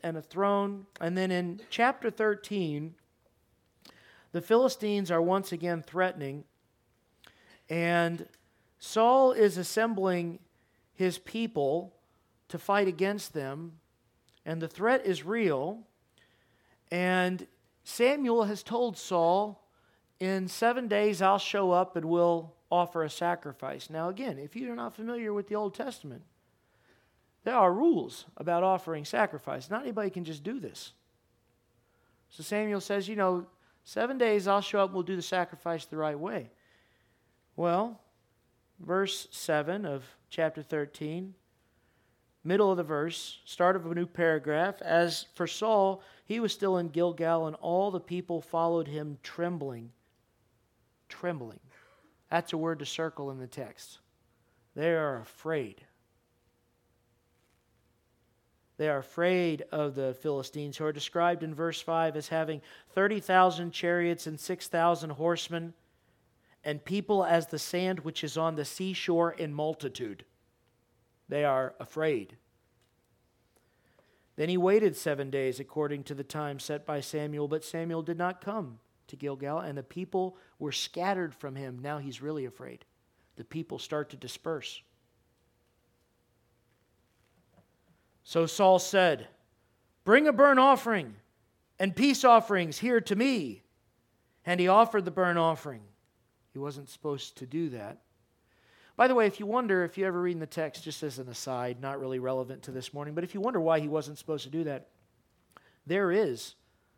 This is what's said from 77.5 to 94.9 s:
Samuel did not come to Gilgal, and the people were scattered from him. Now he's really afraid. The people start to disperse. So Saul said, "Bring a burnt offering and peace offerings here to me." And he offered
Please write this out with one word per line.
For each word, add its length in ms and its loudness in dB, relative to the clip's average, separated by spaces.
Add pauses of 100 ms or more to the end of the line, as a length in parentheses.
Samuel 380 -6
did 160 -6
not 240 -4
come 380 -8 (280)
to 80 -18
Gilgal, 440 -6
and 180 -8
the 60 -8
people 520 -6 (240)
were 120 -6
scattered 640 -4
from 220 -12
him. 260 -12
Now 180 -6
he's 220 -10
really 240 -6
afraid. 380 -16 (540)
The 60 -14
people 360 -10
start 300 -4
to 80 -16
disperse. 640 -10 (3500)
So 220 2
Saul 340 8
said, 480 2 (760)
"Bring 240 8
a 60 6
burnt 260 8
offering 560 4 (640)
and 180 0
peace 300 4
offerings 540 6
here 220 2
to 140 -2
me." 460 0 (840)
And 140 0
he 80 4
offered 380 6